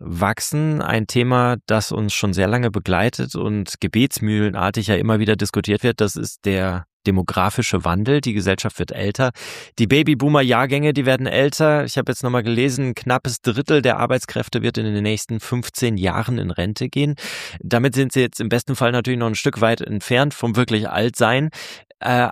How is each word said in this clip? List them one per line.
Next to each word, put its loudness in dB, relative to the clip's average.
wachsen. -2
Ein -2
Thema, 2
das 0
uns -2
schon 0
sehr 2
lange 0
begleitet -2
und -4
gebetsmühlenartig 0
ja 4
immer 2
wieder 2
diskutiert -2
wird, 0
das 0
ist -8
der 0
demografische 0
Wandel. 2
Die -2
Gesellschaft -2
wird -6
älter. -2
Die 4
Babyboomer-Jahrgänge, 4
die -2
werden 2
älter. 2
Ich -6
habe 0
jetzt -6
nochmal 0
gelesen, 0
ein -4
knappes -2
Drittel 2
der 2
Arbeitskräfte -2
wird -2
in -2
den -2
nächsten -4
fünfzehn -2
Jahren 0
in -4
Rente -4
gehen. 0
Damit 2
sind 2
sie 2
jetzt 0
im -2
besten -2
Fall 2
natürlich 0
noch 0
ein -2
Stück -2
weit 4
entfernt 0
vom -2
wirklich 0
Altsein. 2
Äh, 2